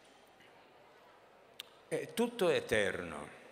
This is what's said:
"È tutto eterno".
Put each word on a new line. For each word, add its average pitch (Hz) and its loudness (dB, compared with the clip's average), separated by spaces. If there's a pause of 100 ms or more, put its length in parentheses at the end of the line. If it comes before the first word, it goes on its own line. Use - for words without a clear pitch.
(1900)
"È 143 -4
tutto 226 2
eterno". 92 0 (240)